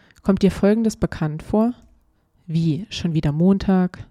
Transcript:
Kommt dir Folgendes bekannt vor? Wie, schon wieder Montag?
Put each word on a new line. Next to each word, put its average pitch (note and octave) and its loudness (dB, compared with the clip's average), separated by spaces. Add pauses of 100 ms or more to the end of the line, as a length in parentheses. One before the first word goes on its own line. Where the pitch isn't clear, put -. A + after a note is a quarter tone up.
(240)
Kommt G3 2
dir F#3 4
Folgendes G#3+ 0
bekannt D#3 -4
vor? A3+ 0 (720)
Wie, E3 -2
schon - -4
wieder D3+ 0
Montag? F#3 0